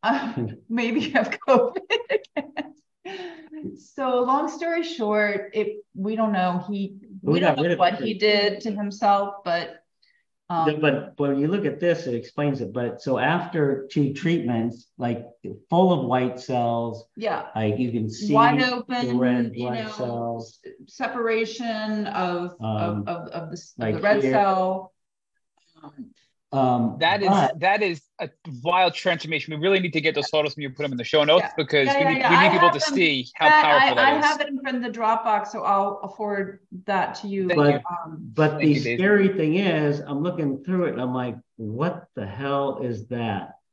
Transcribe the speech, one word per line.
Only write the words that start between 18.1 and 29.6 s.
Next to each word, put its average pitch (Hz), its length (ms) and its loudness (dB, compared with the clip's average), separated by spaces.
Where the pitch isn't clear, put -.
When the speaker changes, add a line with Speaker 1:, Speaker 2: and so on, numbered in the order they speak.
Speaker 1:
Wide 143 260 6
Speaker 2:
the 254 160 2
Speaker 1:
open, 247 420 -2
Speaker 2:
red 123 360 2
Speaker 1:
you 123 160 -4
Speaker 2:
blood 117 80 -4
Speaker 1:
know, 107 180 -8
Speaker 2:
cells. 117 680 -8
Speaker 1:
s-, - 80 -18
separation 226 1200 -4
of, 175 520 -4
Speaker 2:
Um, 104 480 -2
Speaker 1:
of, - 0 -
of, 170 200 -8
of 160 200 -12
the - 80 -12
s-, - 240 -20
of 113 80 -2
the - 60 0
Speaker 2:
like 160 80 -4
Speaker 1:
red 208 200 4
Speaker 2:
here. 131 100 2
Speaker 1:
cell. 190 600 0
Um, - 280 -18
Speaker 2:
Um, 123 480 2
Speaker 3:
That 185 220 2
is, 190 80 2
Speaker 2:
but 165 300 4
Speaker 3:
that 202 220 2
is 175 200 -2
a 156 100 -8
wild 175 320 2
transformation. 160 580 -4
We 151 80 -6